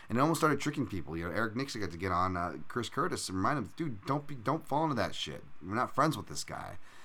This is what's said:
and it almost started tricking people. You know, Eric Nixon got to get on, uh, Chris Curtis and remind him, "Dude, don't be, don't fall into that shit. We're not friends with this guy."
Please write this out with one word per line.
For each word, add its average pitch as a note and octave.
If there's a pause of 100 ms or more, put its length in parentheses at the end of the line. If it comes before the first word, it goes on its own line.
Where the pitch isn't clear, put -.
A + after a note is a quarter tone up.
and A2+
it B2+
almost D#3
started D3
tricking C#3+
people. E2
You E2+
know, D#2+
Eric G#2+
Nixon B2+
got E2+
to E2+
get F#2
on, F2+
uh, F2 (140)
Chris A#2
Curtis C#3
and F#2
remind A#2+
him, G2+
"Dude, C3+
don't C#3+
be, D3
don't C3+
fall D3
into D3
that F#2
shit. - (220)
We're F#2+
not A#2
friends D3
with F#2+
this C#2+
guy." - (280)